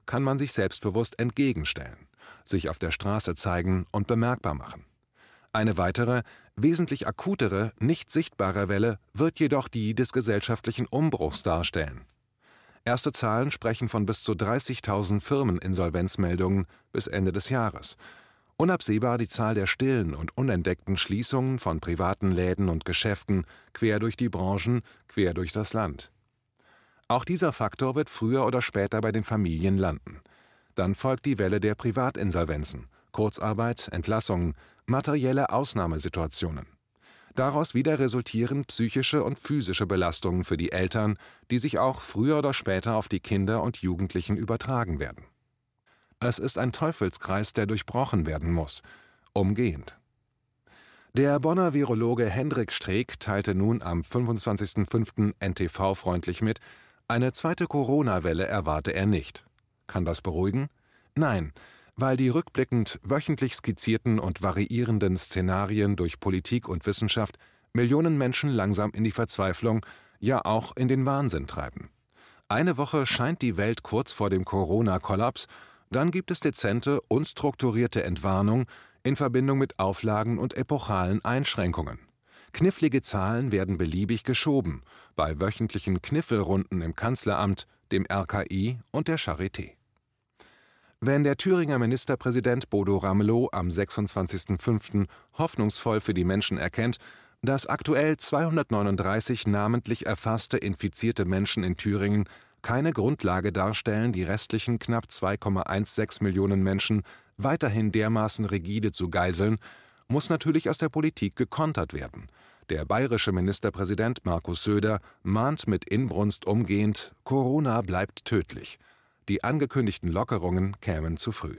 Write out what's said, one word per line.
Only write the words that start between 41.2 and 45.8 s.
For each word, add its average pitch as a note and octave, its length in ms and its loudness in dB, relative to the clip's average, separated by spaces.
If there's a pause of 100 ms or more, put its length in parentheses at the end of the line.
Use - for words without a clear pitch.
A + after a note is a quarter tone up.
die B2 80 4
sich A#2 200 2
auch C3 220 2
früher C#3+ 380 2
oder C#3 140 2
später G#2+ 440 0
auf G#2+ 120 0
die F#2 120 0
Kinder G2+ 420 0
und A#2+ 160 -2
Jugendlichen F#2 580 -2
übertragen A2 640 -2
werden. - 260 -8 (920)